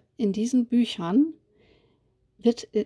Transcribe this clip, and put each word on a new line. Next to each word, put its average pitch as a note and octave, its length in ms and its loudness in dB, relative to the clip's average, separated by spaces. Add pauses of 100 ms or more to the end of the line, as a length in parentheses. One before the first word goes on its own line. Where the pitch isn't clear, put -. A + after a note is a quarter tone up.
(160)
in G#3 160 -2
diesen A#3 320 0
Büchern A#3 680 0 (1040)
wird, - 360 -2
äh, G#3 120 -2